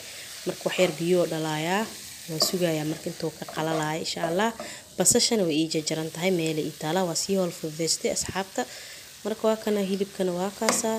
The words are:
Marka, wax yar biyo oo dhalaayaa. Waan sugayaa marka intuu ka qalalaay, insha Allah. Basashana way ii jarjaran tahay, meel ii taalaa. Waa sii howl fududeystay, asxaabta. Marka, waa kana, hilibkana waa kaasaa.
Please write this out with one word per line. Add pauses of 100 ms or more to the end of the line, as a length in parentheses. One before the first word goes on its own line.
(420)
Marka,
wax
yar
biyo
oo
dhalaayaa. (420)
Waan
sugayaa
marka
intuu
ka
qalalaay,
insha
Allah. (440)
Basashana
way
ii
jarjaran
tahay,
meel
ii
taalaa.
Waa
sii
howl
fududeystay,
asxaabta. (580)
Marka,
waa
kana,
hilibkana
waa
kaasaa.